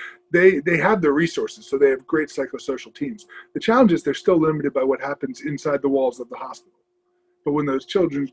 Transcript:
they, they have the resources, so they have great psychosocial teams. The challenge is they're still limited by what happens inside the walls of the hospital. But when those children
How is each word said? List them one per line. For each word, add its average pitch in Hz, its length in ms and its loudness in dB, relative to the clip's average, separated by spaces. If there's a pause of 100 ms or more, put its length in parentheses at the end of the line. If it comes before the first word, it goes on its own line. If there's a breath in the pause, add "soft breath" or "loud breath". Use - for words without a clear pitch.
(320 loud breath)
they, 180 280 4
they 170 180 -2
have 190 240 0
the 151 100 2
resources, - 560 -4
so 139 100 4
they 139 120 8
have 131 180 -2
great 156 220 -2
psychosocial 131 680 -8
teams. 123 320 -10 (260 loud breath)
The - 60 -8
challenge 226 320 4
is 160 100 0
they're 143 120 -2
still 180 260 2
limited 151 340 -2
by 135 100 -2
what 131 180 -2
happens 139 400 -10
inside 143 400 -6
the 143 80 -2
walls 131 320 -2
of 120 80 -16
the 123 80 -16
hospital. - 420 -18 (640)
But 147 80 -4
when 147 140 -2
those 135 200 -4
children 143 480 -2